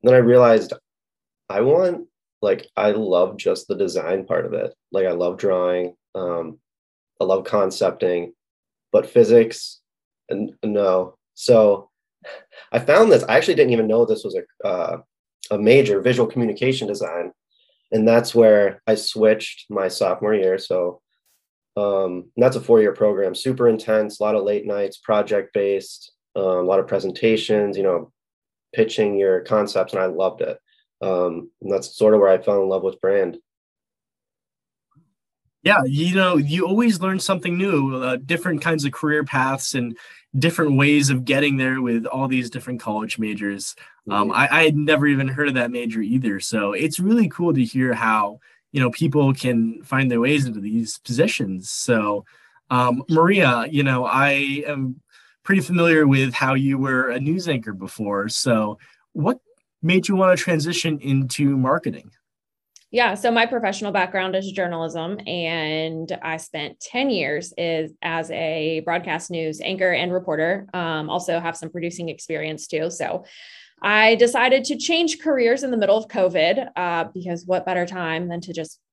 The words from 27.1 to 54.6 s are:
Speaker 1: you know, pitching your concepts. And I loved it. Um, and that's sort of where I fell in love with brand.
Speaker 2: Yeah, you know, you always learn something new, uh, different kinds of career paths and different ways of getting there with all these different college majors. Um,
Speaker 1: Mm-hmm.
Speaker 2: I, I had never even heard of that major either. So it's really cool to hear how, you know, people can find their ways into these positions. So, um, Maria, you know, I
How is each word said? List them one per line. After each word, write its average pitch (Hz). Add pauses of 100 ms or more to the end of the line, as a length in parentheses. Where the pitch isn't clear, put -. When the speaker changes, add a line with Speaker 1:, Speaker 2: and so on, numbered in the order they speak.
Speaker 1:
you 98
know, 87 (640)
pitching 110
your 95
concepts. 101
And 95
I 95
loved 92
it. - (420)
Um, 90 (120)
and 98
that's 95
sort 107
of 104
where 98
I 95
fell 101
in 95
love 95
with 95
brand. 95 (2250)
Speaker 2:
Yeah, 185
you 156
know, 185
you 156
always 208
learn 190
something 180
new, 143
uh, 127
different 143
kinds 160
of 135
career 151
paths 135
and 120 (420)
different 151
ways 143
of 127
getting 139
there 131
with 117
all 131
these 127
different 123
college 107
majors. 104 (360)
Um, 101
Speaker 1:
Mm-hmm. -
Speaker 2:
I, 135 (120)
I 160
had 147
never 147
even 135
heard 139
of 131
that 120
major 117
either. 110
So 101
it's 151
really 214
cool 170
to 131
hear 131
how, 107 (340)
you 139
know, 123
people 143
can 117
find 131
their 117
ways 139
into 107
these 110
positions. 117
So, 104 (460)
um, 123
Maria, 160
you 143
know, 127
I 139